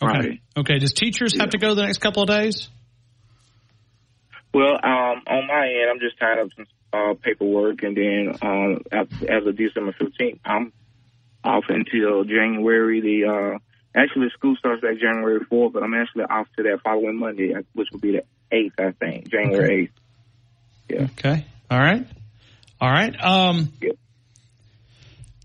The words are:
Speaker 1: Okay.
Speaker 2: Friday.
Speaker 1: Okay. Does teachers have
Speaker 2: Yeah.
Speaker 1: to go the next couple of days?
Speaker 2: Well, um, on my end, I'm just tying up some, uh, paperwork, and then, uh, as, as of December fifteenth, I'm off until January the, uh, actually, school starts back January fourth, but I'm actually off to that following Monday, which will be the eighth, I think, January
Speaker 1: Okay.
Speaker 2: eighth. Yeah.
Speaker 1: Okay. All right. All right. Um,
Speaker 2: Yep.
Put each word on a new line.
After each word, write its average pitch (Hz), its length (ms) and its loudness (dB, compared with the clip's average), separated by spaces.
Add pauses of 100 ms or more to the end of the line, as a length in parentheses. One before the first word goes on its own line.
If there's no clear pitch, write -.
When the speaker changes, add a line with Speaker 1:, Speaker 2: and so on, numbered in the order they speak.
Speaker 1:
Okay. 110 100 2
Speaker 2:
Friday. 117 280 -2 (180)
Speaker 1:
Okay. 143 200 2
Does 135 140 0
teachers 233 460 0
have 208 80 0
Speaker 2:
Yeah. - 60 -6
Speaker 1:
to 208 60 -2
go 214 160 2
the 202 120 0
next 196 120 -4
couple 208 240 0
of 190 60 0
days? 208 400 0 (1800)
Speaker 2:
Well, 139 220 4
um, 123 520 0
on 131 220 0
my 143 180 0
end, 120 240 0
I'm 123 80 -2
just 120 200 -6
tying 113 200 0
up 107 180 -2
some, 110 100 -20 (260)
uh, 104 280 0
paperwork, 104 640 0
and 101 140 -4
then, 101 440 0
uh, 98 380 0 (140)
as, 107 140 0 (160)
as 107 260 0
of 101 80 -2
December 107 420 -2
fifteenth, - 460 -4
I'm 110 280 -2 (680)
off 104 260 2
until 104 540 0
January 113 800 2
the, 107 260 0
uh, 101 320 0 (380)
actually, 131 340 2
school 135 280 0
starts 120 240 -2
back 113 160 -2
January 113 500 0
fourth, 117 240 2
but 101 100 -2
I'm 110 120 -2
actually 117 300 -2
off 107 320 -2
to 107 80 -2
that 101 180 0
following 110 360 0
Monday, 101 360 -2 (200)
which 110 180 -4
will 104 80 -16
be 104 120 0
the - 120 0 (260)
eighth, 110 280 0
I 95 120 0
think, - 400 -8
January 101 340 2
Speaker 1:
Okay. 98 180 0
Speaker 2:
eighth. 87 100 -6 (960)
Yeah. - 140 -4 (160)
Speaker 1:
Okay. 147 280 -2 (240)
All 127 80 2
right. 185 280 4 (760)
All 127 100 2
right. 180 240 2 (100)
Um, 180 560 2
Speaker 2:
Yep. 440 160 -2 (1500)